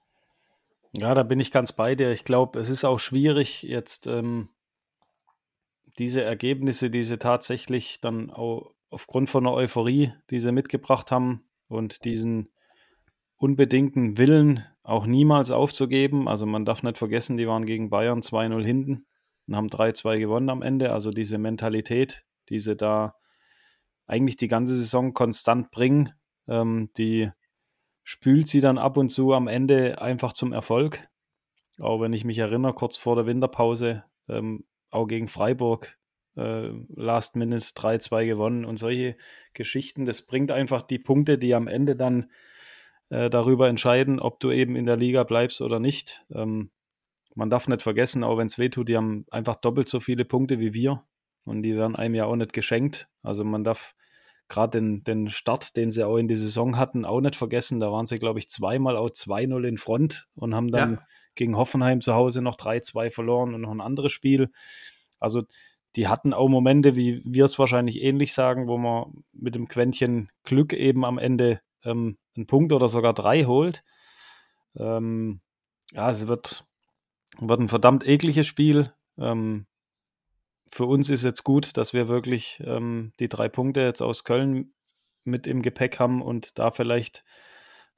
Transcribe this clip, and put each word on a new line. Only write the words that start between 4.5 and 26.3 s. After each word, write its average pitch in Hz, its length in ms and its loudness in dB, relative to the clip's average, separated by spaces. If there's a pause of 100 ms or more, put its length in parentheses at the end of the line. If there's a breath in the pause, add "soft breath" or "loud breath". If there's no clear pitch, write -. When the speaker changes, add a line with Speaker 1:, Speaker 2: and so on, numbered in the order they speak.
Speaker 1:
diese 123 240 -2
Ergebnisse, 127 680 -2
die 120 140 -2
sie 117 160 -4
tatsächlich 123 840 -2
dann 113 300 -6
au-, 117 440 -8 (160)
aufgrund 131 380 -2
von 127 160 2
der 123 80 2
Euphorie, 123 600 0 (180)
die 123 100 -4
sie 120 120 0
mitgebracht 135 580 0
haben 127 340 -2 (240)
und 113 360 -8
diesen 113 440 -4 (880)
unbedingten 135 840 2
Willen, 143 460 6 (180)
auch 110 240 -2
niemals 139 440 4
aufzugeben. 135 800 0
Also 107 180 -2
man 107 180 -2
darf 113 180 -2
nicht 117 140 -4
vergessen, 117 400 -2
die 117 120 -2
waren 113 180 -2
gegen 110 240 -4
Bayern 113 320 0
zwei 110 260 -2
null 110 160 -2
hinten 131 420 -2 (400)
und 101 100 -6
haben 107 120 -2
drei 113 240 0
zwei 110 260 -2
gewonnen 110 300 0
am 127 140 -4
Ende. 131 300 0
Also 107 180 -4
diese 107 280 -4
Mentalität, 110 840 -2 (240)
die 110 120 -4
sie 107 160 -2
da 107 400 0 (920)
eigentlich 123 300 0
die 117 120 -2
ganze 123 280 0
Saison 123 360 -2
konstant 117 580 0
bringen, 131 420 2 (360)